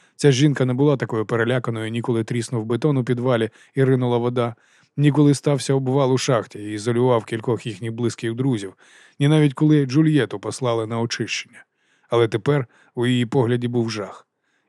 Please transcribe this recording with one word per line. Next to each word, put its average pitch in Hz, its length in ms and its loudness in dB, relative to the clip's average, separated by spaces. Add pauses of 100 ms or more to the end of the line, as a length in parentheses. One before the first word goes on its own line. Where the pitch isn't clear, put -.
(160)
Ця 143 160 4
жінка 135 320 2
не 127 100 0
була 139 220 2
такою 113 300 -4
переляканою, 117 640 -2
ні 117 100 -4
коли 113 240 -2
тріснув 117 400 -6
бетон 120 320 0
у 123 80 0
підвалі 120 460 0 (240)
і 135 100 2
ринула 123 340 2
вода, 120 360 -2 (420)
ні 143 160 4
коли 143 220 6
стався 139 400 -2
обвал 135 380 0
у 127 60 2
шахті 110 400 -2
і 104 140 -10
ізолював 117 520 0
кількох 113 420 -4
їхніх 113 260 -8
близьких 117 420 -4
друзів, 117 400 -4 (440)
ні 143 100 2
навіть 151 260 4
коли 151 320 4
Джульєту 135 540 2
послали 113 460 -4
на 117 140 -4
очищення. - 640 -6 (440)
Але 117 200 2
тепер 131 380 -2 (280)
у 120 120 -2
її 123 200 0
погляді 123 420 0
був 117 220 -2
жах. 104 360 -10 (420)